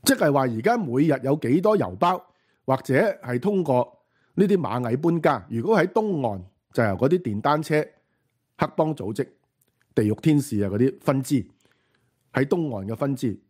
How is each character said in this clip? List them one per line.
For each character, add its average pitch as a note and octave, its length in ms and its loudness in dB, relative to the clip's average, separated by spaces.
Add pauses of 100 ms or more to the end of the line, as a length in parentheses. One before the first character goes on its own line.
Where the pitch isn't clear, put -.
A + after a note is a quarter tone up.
即 C4+ 120 2
係 D#3 180 2
話 C#3 100 4
而 A2+ 200 -2
家 A#3 140 2
每 C#3+ 280 0
日 C#3+ 180 2
有 C#3 140 0
幾 C#3 240 0
多 G#3+ 160 4
郵 F#2+ 200 -4
包 F3 240 0 (440)
或 C3 140 2
者 - 160 -2 (280)
係 B2 160 -4
通 F#3+ 240 0
過 B2+ 400 -2 (320)
呢 G3 120 4
啲 G3 100 4
螞 B2 260 -4
蟻 A#2 140 0
搬 E3 260 0
家， C3 280 2
如 A2+ 160 -4
果 A3 120 4
喺 G3 80 4
東 F#3 420 -2
岸 F#2+ 160 -8 (280)
就 A#2+ 100 0
由 G#2+ 80 2
嗰 G#2+ 180 0
啲 F3+ 140 2
電 G#2+ 180 -4
單 D3+ 220 0
車 D3+ 240 0 (720)
黑 D#3 80 2 (100)
幫 D#3 180 0
組 G2+ 200 -6
織 C3+ 140 -4 (680)
地 A#2 100 2
獄 G#2 160 0
天 D3 200 4
使 A2 200 -4
啊 G2+ 80 -2
嗰 G2+ 100 -2
啲 C3 220 0
分 C3+ 220 0
支， C3 240 -2 (840)
喺 C3+ 120 -6
東 D3+ 320 -8
岸 F#2+ 120 -10
嘅 A2+ 80 -8
分 C#3 180 -6
支， A#2 240 -6 (120)